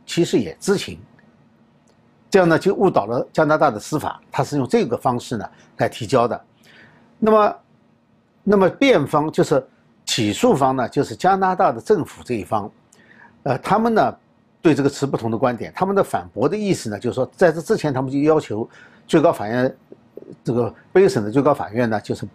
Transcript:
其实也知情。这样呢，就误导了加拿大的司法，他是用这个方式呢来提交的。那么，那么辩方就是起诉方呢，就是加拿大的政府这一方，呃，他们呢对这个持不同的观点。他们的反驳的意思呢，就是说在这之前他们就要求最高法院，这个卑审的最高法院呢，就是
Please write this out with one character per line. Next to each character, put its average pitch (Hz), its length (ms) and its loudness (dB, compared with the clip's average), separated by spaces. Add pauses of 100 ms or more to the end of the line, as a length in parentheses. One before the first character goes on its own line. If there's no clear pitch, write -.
其 - 200 -2
实 165 140 0
也 - 200 -4
知 196 180 -2
情。 87 220 -10 (1300)
这 190 120 4
样 175 80 4
呢， 160 100 4
就 190 160 0
误 190 160 2
导 101 160 0
了 120 260 -4
加 160 120 2
拿 151 120 2
大 151 140 2
的 104 80 -8
司 147 220 -6
法， 92 200 -8 (120)
他 143 100 -2
是 147 140 -4
用 127 100 -2
这 226 180 0
个 120 120 -2
方 123 240 -2
式 - 160 -8
呢 95 120 -8 (280)
来 120 120 0
提 - 160 -8
交 120 220 2
的。 107 180 -6 (760)
那 220 100 2
么， 214 260 4 (840)
那 208 140 2
么 190 120 4
辩 208 380 2
方 156 240 0
就 165 140 0
是 135 200 2 (400)
起 104 280 -2
诉 196 240 2
方 135 180 2
呢， 123 140 -4
就 139 160 -2
是 117 100 -8
加 185 220 2
拿 190 180 0
大 180 160 2
的 113 100 -6
政 170 240 0
府 - 200 -16
这 123 100 -6
一 104 80 -6
方， 104 260 -4 (760)
呃， 131 140 -2
他 196 200 0
们 226 160 0
呢 131 220 0 (440)
对 160 140 4
这 139 80 0
个 139 80 2
持 139 160 -4
不 131 100 -4
同 110 140 -6
的 113 80 -4
观 123 180 0
点。 92 200 -12
他 185 100 0
们 196 80 -2
的 196 80 2
反 90 320 -6
驳 117 140 0
的 180 80 -2
意 208 180 -2
思 - 160 -6
呢， 101 80 -6
就 117 100 -6
是 104 60 -4
说 127 220 -4
在 170 160 4
这 165 80 -8
之 214 160 -2
前 147 180 -4
他 131 80 -4
们 131 80 -6
就 139 80 -2
要 151 220 4
求 113 280 -8 (380)
最 165 140 2
高 165 120 4
法 101 140 -8
院， 127 300 -2 (680)
这 131 100 -4
个 117 220 -2 (180)
卑 185 160 6
审 131 140 0
的 107 80 -6
最 135 100 2
高 139 140 4
法 90 160 -6
院 117 180 -2
呢， 107 120 -2
就 110 160 -6
是 110 180 -10